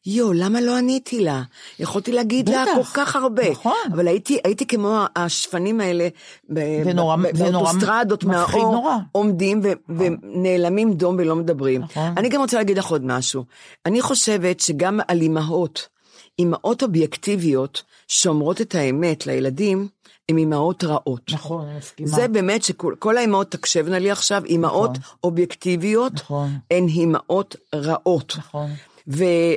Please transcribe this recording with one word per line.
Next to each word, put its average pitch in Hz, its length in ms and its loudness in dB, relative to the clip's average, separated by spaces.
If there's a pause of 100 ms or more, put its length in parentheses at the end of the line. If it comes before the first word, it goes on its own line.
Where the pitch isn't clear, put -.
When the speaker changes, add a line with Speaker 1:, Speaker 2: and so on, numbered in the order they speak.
Speaker 1:
"יו, 214 280 0
למה 196 280 2
לא 240 160 0
עניתי 247 460 -2
לה? 143 180 0 (380)
יכולתי 196 320 -4
להגיד 240 380 0
לה 262 160 2
Speaker 2:
בטח. 381 100 2
Speaker 1:
כל 254 80 4 (100)
כך 285 220 -2
הרבה." 254 360 2
Speaker 2:
נכון. 220 220 -2 (200)
Speaker 1:
אבל 175 140 0
הייתי, 202 360 0
הייתי 202 220 0
כמו 214 380 0 (120)
השפנים 180 640 -2
האלה 175 260 0 (420)
ב-, 151 340 -2
Speaker 2:
זה 180 100 2
נורא, 165 220 2
Speaker 1:
ב-, 170 220 0
Speaker 2:
זה 180 120 2
נורא 180 220 2
Speaker 1:
באוטוסטרדות 208 520 0
Speaker 2:
מפחיד 175 380 2
Speaker 1:
מהאור, 220 120 4
Speaker 2:
נורא. 254 220 0 (160)
Speaker 1:
עומדים 202 520 0
ו-, 202 80 2 (180)
Speaker 2:
נכון. 170 340 0
Speaker 1:
ונעלמים 180 720 2
דום 180 260 2
ולא 160 160 2
מדברים. 139 460 0
Speaker 2:
נכון. 160 360 -4
Speaker 1:
אני 220 120 2
גם 277 120 0
רוצה 240 160 0
להגיד 202 200 0
לך 190 80 -2
עוד 151 200 -2
משהו. 127 380 -2 (420)
אני 220 160 2
חושבת 208 580 0
שגם 180 480 0
על 175 140 2
אימהות, 160 640 -2 (520)
אימהות 175 440 0
אובייקטיביות 160 1000 0 (240)
שאומרות 160 540 2
את 220 140 -4
האמת 151 520 0
לילדים, 143 600 0 (420)
הן 160 80 2
אימהות 156 460 2
רעות. 147 380 -2 (120)
Speaker 2:
נכון, 156 340 -8
אני 147 100 -12
מסכימה. 147 320 -10
Speaker 1:
זה 240 180 2
באמת 208 360 0
שכל, - 360 -2
כל 220 180 2
האימהות 202 340 2
תקשבנה 175 480 -2
לי 196 120 0
עכשיו, 202 340 -2
אימהות 170 460 2
Speaker 2:
נכון. 131 320 -10
Speaker 1:
אובייקטיביות 180 880 0
Speaker 2:
נכון. 143 360 -6 (220)
Speaker 1:
הן 180 160 4
אימהות 165 680 0 (200)
רעות. 156 600 0
Speaker 2:
נכון. 147 320 -8 (380)
Speaker 1:
ו-, 151 180 0 (320)